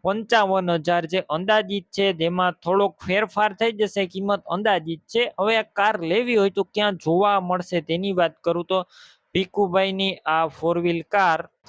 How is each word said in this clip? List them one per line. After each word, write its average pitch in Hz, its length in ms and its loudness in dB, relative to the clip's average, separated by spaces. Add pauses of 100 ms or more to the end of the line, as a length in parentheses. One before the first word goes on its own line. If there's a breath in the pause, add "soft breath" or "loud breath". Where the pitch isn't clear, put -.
પંચાવન 196 720 2
હજાર 170 380 0
જે 185 80 0 (160)
અંદાજિત 202 500 0 (120)
છે, 196 160 2
જેમાં 175 480 0
થોડોક 196 320 2 (120)
ફેરફાર 208 420 0 (120)
થઈ 233 200 0
જશે. 202 280 -2
કિંમત 196 360 -4 (120)
અંદાજિત 175 460 -2 (120)
છે. 233 100 2 (160)
હવે 214 180 2
આ 220 220 -4
કાર 214 160 2 (160)
લેવી 240 300 0
હોય 196 160 2
તો 196 60 2
ક્યાં 208 420 -2
જોવા 196 360 4
મળશે 180 400 -2
તેની 185 320 -4
વાત 170 300 0
કરું 170 280 -2
તો 190 80 2 (520 loud breath)
ભીખુભાઈની 190 960 0
આ 160 200 2
ફોર 165 280 -2 (100)
વ્હીલ 170 240 -2
કાર 180 300 2 (300)